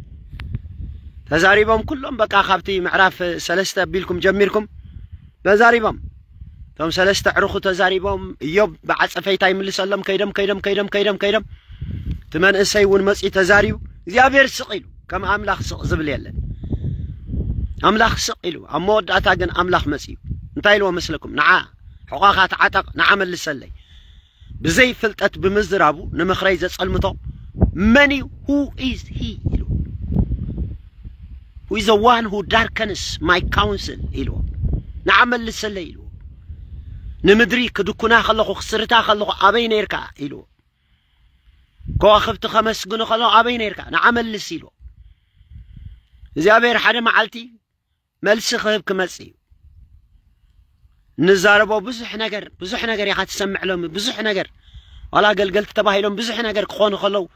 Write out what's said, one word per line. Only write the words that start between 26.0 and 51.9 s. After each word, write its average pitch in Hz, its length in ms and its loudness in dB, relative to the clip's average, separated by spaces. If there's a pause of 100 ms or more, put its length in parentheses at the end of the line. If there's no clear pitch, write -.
ንምኽረይ 185 460 0
ዘጸልምቶ 180 480 -2 (840)
መን 277 240 6
እዩ? 269 120 -4 (180)
"Who 277 160 0 (240)
is 254 280 -4
he?" 240 200 -8 (160)
ኢሉ፣ - 160 -2 (2000)
"Who - 120 -8
is 214 100 -2
the 214 200 6
one 233 200 4
who 208 200 -6
darkens 214 560 -2 (180)
my 175 200 2 (100)
counsel?" 202 500 -2 (120)
ኢልዎ። 135 240 -6 (680)
"ንዓ 190 220 4
መልሰለይ" 220 600 -6
ኢልዎ። - 200 -18 (1160)
ንምድሪ 220 460 4
ክድኩና 214 520 -2
ከለኹ፣ 220 340 0
ክስርታ 220 380 -4 (100)
ከለኹ 208 260 0 (100)
ኣበይ 233 280 4
ነይርካ? 208 280 0 (220)
ኢልዎ። 139 240 -10 (1500)
ከዋኽብቲ 208 520 4
ኸመስግኑ 220 580 0
ከለኹ 226 260 2
ኣበይ 233 260 4
ነይርካ? 214 220 -4 (100)
ንዓ 160 220 0
መልስ 233 380 -2
ኢልዎ። 156 200 -12 (1600)
እግዚኣብሔር 226 440 4
ሓደ 220 240 2
መዓልቲ 214 340 0 (880)
መልሲ 208 340 2
ክህብ 214 260 -2
ክመጽእ 185 380 -4
እዩ። - 100 -20 (1900)
ንዛረቦ 196 540 4 (100)
ብዙሕ 233 360 -10